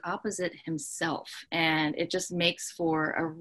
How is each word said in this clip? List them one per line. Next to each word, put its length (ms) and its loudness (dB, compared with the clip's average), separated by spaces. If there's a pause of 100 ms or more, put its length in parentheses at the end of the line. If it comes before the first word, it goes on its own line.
opposite 520 -2 (100)
himself, 680 -2 (220)
and 460 4
it 120 0
just 220 0
makes 400 2
for 380 2
a 300 0